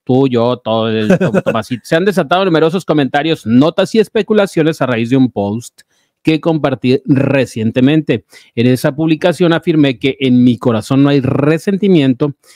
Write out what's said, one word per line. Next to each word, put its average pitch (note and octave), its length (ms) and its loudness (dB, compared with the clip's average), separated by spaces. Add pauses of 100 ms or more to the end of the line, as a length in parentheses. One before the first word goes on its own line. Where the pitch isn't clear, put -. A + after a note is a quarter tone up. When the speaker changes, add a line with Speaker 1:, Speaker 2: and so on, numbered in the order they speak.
Speaker 1:
tú, C3+ 240 2
yo, A#2+ 300 0
todo A2+ 320 -2
el A2 180 -2
Speaker 2:
<laughs> F3+ 100 2
Speaker 1:
Tom-, F#3+ 240 0
Tomasito. A2+ 420 -6
Se E3 120 -2
han F3 80 0
desatado F3+ 400 0
numerosos D#3+ 400 0
comentarios, D3 600 -2
notas D3+ 520 0
y - 20 4
especulaciones G3 840 -2
a C#3 60 0
raíz A#2 240 -2
de C3 60 2
un C3 160 2
post G#2 480 -6 (400)
que D#3+ 200 0
compartí C#3 680 0
recientemente. B2+ 1160 0 (320)
En A#2 100 0
esa B2+ 260 0
publicación D#3+ 600 0
afirmé D3+ 480 0
que C3+ 180 -2
en B2+ 240 2
mi B2 160 2
corazón B2+ 460 0
no C#3+ 60 2
hay C#3+ 100 2
resentimiento D3 1120 0 (220)